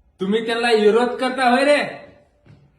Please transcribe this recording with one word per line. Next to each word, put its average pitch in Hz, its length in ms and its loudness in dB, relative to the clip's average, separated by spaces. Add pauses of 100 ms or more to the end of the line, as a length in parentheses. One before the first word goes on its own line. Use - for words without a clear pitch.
(220)
तुम्ही 214 240 -2
त्यांना 233 260 -2
विरोध 220 380 2
करता 254 400 -2
होय 262 160 2
रे? 285 180 2 (960)